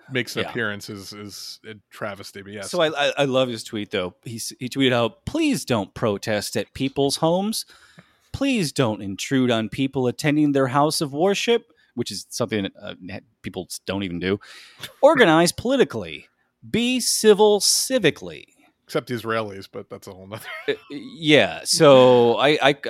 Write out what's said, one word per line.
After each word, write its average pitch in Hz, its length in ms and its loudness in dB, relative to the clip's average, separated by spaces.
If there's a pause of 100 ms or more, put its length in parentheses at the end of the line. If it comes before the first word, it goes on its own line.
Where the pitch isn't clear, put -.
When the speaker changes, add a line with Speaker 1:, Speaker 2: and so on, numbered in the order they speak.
(120)
Speaker 1:
makes 123 240 -6
an 117 60 -2
Speaker 2:
Yeah. - 80 -10
Speaker 1:
appearance 107 400 -6
is, 101 240 -14
is - 520 -16
a 110 80 -16 (160)
travesty. 101 520 -14
But 101 100 -18
yes. 98 180 -12
Speaker 2:
So 175 120 0
I, 156 60 2 (200)
I, - 100 0
I 143 60 2
love 131 240 2
his 113 160 -8
tweet 104 260 -8
though. 90 320 -4
He 117 140 -12
s-, - 240 -10
he 123 80 -8
tweeted 131 240 2
out, 117 320 -2
"Please 294 400 -2
don't 110 300 -2
protest 104 640 -4
at - 160 -6
people's 139 420 -2
homes. 190 480 -2 (680)
Please 240 380 -2
don't 107 300 -2
intrude 120 500 -2
on 110 200 0
people 135 380 -2
attending 147 440 0
their 135 160 2
house 147 320 0
of 139 140 -6
worship," 202 580 0 (220)
which - 180 -6
is 95 160 -12
something, 104 400 -4 (120)
uh, 92 140 -14 (480)
people 95 240 -10 (200)
don't 98 160 -4
even 87 180 -6
do. 95 180 0 (640)
"Organize 175 520 6
politically. 120 760 -2 (420)
Be 240 300 0
civil 208 600 4
civically." 143 840 -2 (400)
Speaker 1:
Except - 260 -6
Israelis, 113 600 -6
but 104 200 -14
that's - 160 -18
a 98 60 -16
whole 95 140 -20
nother 104 200 -14 (100)
<laughs> - 120 -10
Speaker 2:
Uh, 139 40 0 (180)
yeah. 139 720 2
So 127 720 8
I, 139 200 2 (120)
I, 143 60 0 (140)